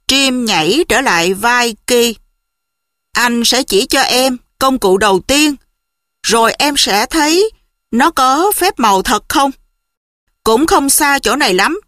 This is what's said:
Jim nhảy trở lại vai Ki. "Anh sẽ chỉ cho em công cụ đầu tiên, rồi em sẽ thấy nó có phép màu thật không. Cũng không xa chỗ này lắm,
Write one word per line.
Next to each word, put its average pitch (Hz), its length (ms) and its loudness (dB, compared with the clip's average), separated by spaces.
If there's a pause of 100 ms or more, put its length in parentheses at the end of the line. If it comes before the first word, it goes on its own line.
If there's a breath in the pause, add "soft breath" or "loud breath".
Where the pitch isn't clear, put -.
Jim 262 360 0
nhảy 208 460 0
trở 226 120 0
lại 185 320 0
vai 240 420 -2 (120)
Ki. 240 280 0 (960)
"Anh 233 340 -2
sẽ 247 180 0
chỉ 208 220 0
cho 277 160 0
em 254 360 0 (220)
công 262 200 0
cụ 190 180 2
đầu 196 220 2
tiên, 285 360 0 (680)
rồi 226 300 0
em 285 240 -2
sẽ 214 280 0
thấy 330 460 0 (400)
nó 285 200 2
có 285 440 2
phép 381 240 -2
màu 196 220 2
thật - 280 -2
không. 277 220 0 (920)
Cũng 233 240 2
không 277 220 2
xa 285 300 0
chỗ 226 160 -2
này 262 180 0
lắm, 240 340 0